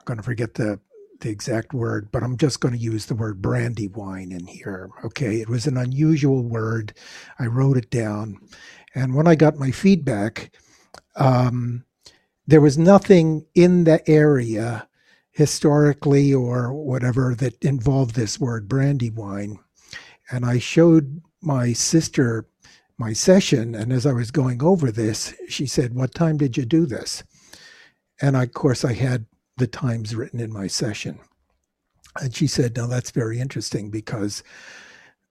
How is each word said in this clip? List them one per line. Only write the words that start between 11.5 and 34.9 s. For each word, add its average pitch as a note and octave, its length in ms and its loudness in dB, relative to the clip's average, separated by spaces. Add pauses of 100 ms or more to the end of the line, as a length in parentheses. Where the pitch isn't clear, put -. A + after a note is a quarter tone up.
there D3+ 120 10
was C#3+ 160 4
nothing E3 800 6
in F3 300 6
the D#3+ 260 4
area A#2+ 800 2 (440)
historically C#3+ 1040 2
or B2 400 -2
whatever B2+ 640 -2
that B2 280 -6
involved C3+ 520 0
this A#2 240 -4
word A#2 280 -6
Brandywine. A2 920 -4 (680)
And B2 140 -4
I B2 140 2
showed D#3+ 640 4 (180)
my B2+ 320 0
sister A#2+ 720 0 (520)
my A2 160 -6
session, C3+ 600 2
and A2+ 180 -4
as B2 120 0
I C#3+ 80 2
was A#2 180 -2
going B2+ 320 -2
over D#3+ 280 2
this, G#2+ 420 -4 (160)
she - 180 -6
said, B2 280 -2
"What B2+ 180 -4
time D#3 240 0
did C#3+ 220 -2
you C3 80 -4
do E3 180 2
this?" - 380 -8 (960)
And C#3 160 2
I, B2+ 60 2
of A#2+ 100 -4
course, - 320 0
I C3 80 0
had B2 320 -2 (320)
the B2+ 100 -2
times A2+ 480 -6
written A#2 260 -8
in A2+ 120 -8
my G2 140 -8
session. - 540 -8 (1000)
And B2+ 160 -6
she D#3+ 100 0
said, B2 300 -2
"Now A#2+ 120 -6
that's B2 240 -6
very A#2 280 -4
interesting, A2+ 500 -8
because G#2 520 -8 (880)